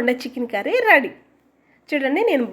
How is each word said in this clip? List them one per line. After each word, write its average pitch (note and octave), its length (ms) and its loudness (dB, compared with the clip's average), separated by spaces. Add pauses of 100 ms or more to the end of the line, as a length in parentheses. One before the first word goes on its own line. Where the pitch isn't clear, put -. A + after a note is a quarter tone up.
ఉండే B3 140 0 (100)
చికెన్ B3 300 -8
కర్రీ A#3 200 -4 (140)
రెడీ. C#4+ 240 4 (800)
చూడండి, C#4+ 380 0
నేను C4+ 220 2